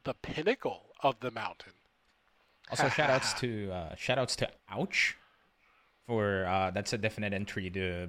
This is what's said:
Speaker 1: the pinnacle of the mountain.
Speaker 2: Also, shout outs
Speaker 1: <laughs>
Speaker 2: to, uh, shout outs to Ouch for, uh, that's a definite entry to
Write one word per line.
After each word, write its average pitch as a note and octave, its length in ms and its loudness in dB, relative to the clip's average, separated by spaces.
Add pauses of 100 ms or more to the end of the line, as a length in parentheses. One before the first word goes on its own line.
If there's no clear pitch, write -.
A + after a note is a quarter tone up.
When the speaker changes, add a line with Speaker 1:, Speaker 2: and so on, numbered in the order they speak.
Speaker 1:
the B2+ 100 -2
pinnacle D#3 720 -2 (160)
of C#3 180 4
the B2+ 100 -4
mountain. G2+ 420 -8 (1000)
Speaker 2:
Also, C3+ 180 2
shout C#3+ 220 2
outs C3 240 2
Speaker 1:
<laughs> - 60 -8
Speaker 2:
to, G#2+ 300 -2
uh, F2 260 -6
shout B2+ 220 0
outs B2 180 0
to - 120 0 (220)
Ouch - 460 0 (880)
for, G2+ 400 2
uh, F#2 240 2
that's G2+ 240 -2
a A2+ 40 0
definite G#2 360 -2
entry G2 360 -4
to F2+ 380 -2